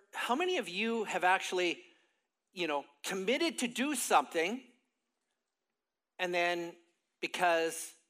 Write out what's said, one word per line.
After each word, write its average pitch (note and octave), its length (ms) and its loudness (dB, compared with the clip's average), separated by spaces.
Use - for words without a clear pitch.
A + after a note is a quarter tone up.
how - 220 -2
many F4+ 220 0
of A3 120 -4
you A3 360 -2
have F3+ 180 -2
actually, F3+ 560 2
you E3+ 140 -2
know, C#3+ 180 -2
committed A3+ 560 0
to B3 80 0
do C4 280 -2
something, E3+ 680 2
and F3+ 120 -2
then F3 420 0
because E3 760 0